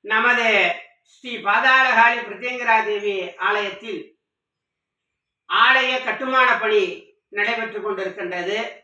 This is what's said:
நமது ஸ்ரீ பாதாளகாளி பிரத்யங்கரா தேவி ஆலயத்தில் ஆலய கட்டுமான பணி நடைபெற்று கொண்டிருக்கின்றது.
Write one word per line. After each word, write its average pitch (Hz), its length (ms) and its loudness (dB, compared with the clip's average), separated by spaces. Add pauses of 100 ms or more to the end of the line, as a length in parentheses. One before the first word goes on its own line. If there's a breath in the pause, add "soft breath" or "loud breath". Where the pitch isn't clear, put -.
நமது 220 720 2 (280)
ஸ்ரீ - 340 -14
பாதாளகாளி 233 840 4
பிரத்யங்கரா 233 640 -2
தேவி 202 520 -4
ஆலயத்தில் 202 800 -4 (1300)
ஆலய 254 560 2
கட்டுமான 254 540 0
பணி 208 560 0 (140)
நடைபெற்று 220 520 -4
கொண்டிருக்கின்றது. 190 880 -6 (140)